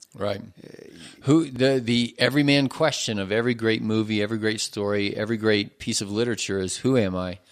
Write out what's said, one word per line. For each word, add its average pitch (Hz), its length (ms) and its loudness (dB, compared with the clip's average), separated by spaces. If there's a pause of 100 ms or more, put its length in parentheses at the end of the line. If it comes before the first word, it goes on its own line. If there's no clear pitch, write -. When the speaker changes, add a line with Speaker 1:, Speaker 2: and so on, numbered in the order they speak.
(120)
Speaker 1:
Right. 101 280 -6
Speaker 2:
Uh, - 460 -20 (360)
Speaker 1:
Who 156 260 4
the, 131 300 2
the 120 400 0
everyman 139 500 4
question 123 520 -2
of 95 100 -4
every 117 240 2
great 113 260 0
movie, 110 400 0
every 107 180 -2
great 110 220 -2
story, 101 540 -2
every 110 220 -2
great 107 420 0
piece - 220 -4
of 101 100 -6
literature 104 480 -2
is, 95 200 -4
"Who 131 180 2
am 98 180 2
I? 92 240 -6 (140)